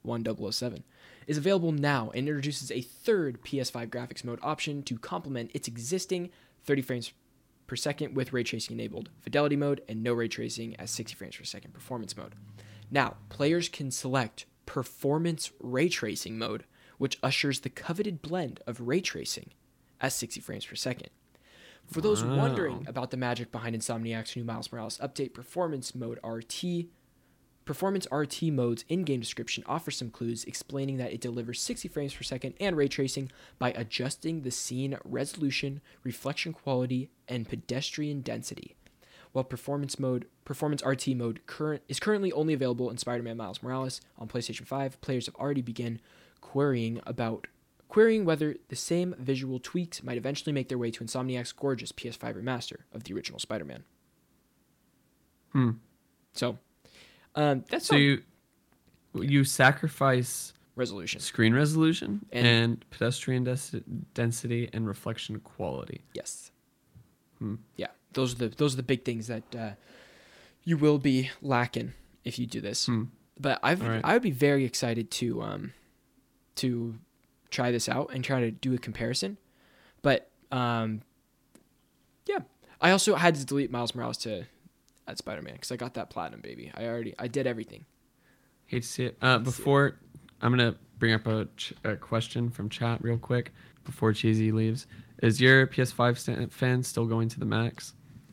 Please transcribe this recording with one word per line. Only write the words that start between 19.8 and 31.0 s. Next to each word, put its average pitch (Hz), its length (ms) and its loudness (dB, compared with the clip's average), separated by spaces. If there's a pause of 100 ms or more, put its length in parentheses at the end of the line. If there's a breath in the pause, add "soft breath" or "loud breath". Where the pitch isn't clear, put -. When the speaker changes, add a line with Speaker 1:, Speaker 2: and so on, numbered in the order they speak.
Speaker 1:
at 131 140 -2
sixty - 260 -6
frames - 240 -10
per - 100 -12
second. - 360 -6 (760 soft breath)
For - 140 -6
those 208 220 2
Speaker 2:
Wow. 127 140 2
Speaker 1:
wondering 139 500 0
about 123 240 -6
the 127 60 -8
magic 120 340 -2
behind 117 240 -6
Insomniac's 113 640 -4
new 120 80 -6
Miles 113 260 -8
Morales 113 280 -8
update, 135 360 -6
performance 147 580 -4
mode 120 300 -8
R 113 180 -6
T, 170 480 -4 (760 soft breath)
performance 190 480 -2
R 147 140 2
T 165 220 -2
mode's 120 400 0
in-game 160 300 0
description - 480 -6
offers 151 300 -4
some 120 140 -8
clues 117 340 -6
explaining 135 540 -6
that 123 140 -4